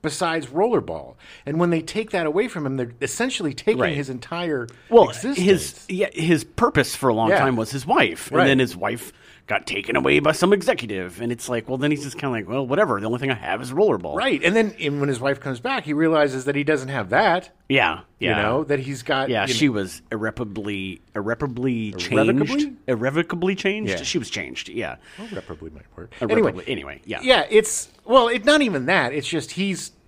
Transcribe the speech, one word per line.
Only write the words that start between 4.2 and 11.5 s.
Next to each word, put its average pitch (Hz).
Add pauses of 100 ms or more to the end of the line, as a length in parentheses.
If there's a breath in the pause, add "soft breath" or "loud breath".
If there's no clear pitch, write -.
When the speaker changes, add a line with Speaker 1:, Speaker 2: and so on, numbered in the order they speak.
Speaker 2:
Well, 226
Speaker 1:
existence. -
Speaker 2:
his, 185
yeah, 190
his 160
purpose -
for 135
a 117
long 113
Speaker 1:
Yeah. 196
Speaker 2:
time 131
was 110
his 131
wife, 151
and 139
Speaker 1:
Right. 170
Speaker 2:
then 135
his 123
wife 104 (360 loud breath)
got 104
taken 101
away 139
by 147
some 180
executive, 107
and 120
it's 117
like, 117